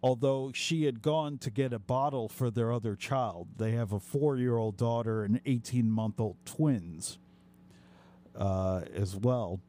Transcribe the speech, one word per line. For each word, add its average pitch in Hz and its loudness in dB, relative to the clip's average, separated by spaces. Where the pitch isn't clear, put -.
although 131 2
she 160 0
had 120 0
gone 151 0
to - -6
get 127 0
a 113 -4
bottle 127 0
for 127 -2
their 113 0
other 110 -2
child. 104 -2
They 110 0
have 113 0
a 101 0
four-year-old 123 2
daughter 117 0
and 104 2
eighteen-month-old 110 0
twins, 92 -2
uh, 95 0
as 95 -2
well. 101 0